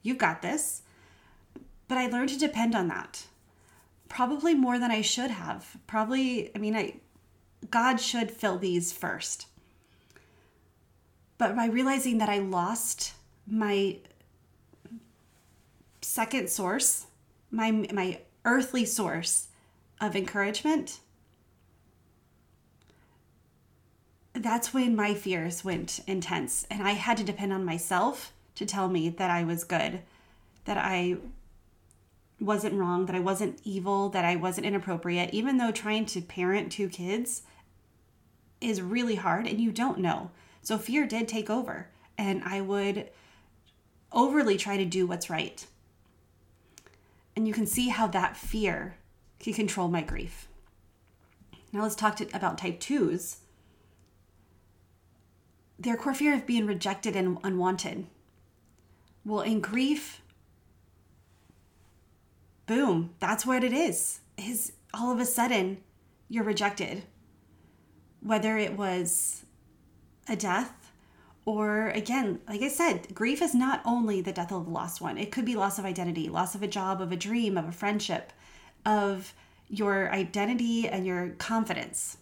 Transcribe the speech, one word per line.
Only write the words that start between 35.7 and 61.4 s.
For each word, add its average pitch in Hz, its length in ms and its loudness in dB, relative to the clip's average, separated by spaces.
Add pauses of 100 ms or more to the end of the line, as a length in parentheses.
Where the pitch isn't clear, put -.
trying 214 360 0
to 180 140 -4
parent 185 500 0
two 196 180 -2
kids 196 540 -4 (1160)
is 214 220 0
really 226 320 0
hard 185 320 0
and 220 160 0
you 226 100 2
don't 220 280 0
know. 175 320 0 (320)
So 220 160 -2
fear 262 260 2
did 220 220 -2
take 214 240 -2
over, 226 380 -4 (280)
and 196 260 0
I 196 180 -4
would 202 480 0 (1000)
overly 254 460 6
try 202 200 -2
to 190 80 2
do 180 200 2
what's 175 240 -4
right. 165 340 -4 (1700)
And 220 120 2
you 214 60 0
can 214 140 0
see 247 220 0
how 220 180 2
that 180 280 0
fear 190 600 -2 (420)
can 214 140 -6
control 190 340 0
my 170 140 0
grief. - 460 -8 (1200)
Now 208 120 -2
let's 214 120 0
talk 214 200 2
to, - 200 -6
about 185 220 0
type 175 220 -4
twos. 185 580 0 (2500)
Their 233 180 0
core 262 200 -2
fear 294 180 4
of 254 140 0
being 233 180 4
rejected 196 500 -2
and 185 280 2
unwanted. 185 640 0 (1160)
Well, 208 160 -2
in 220 200 2
grief, 262 600 0 (2500)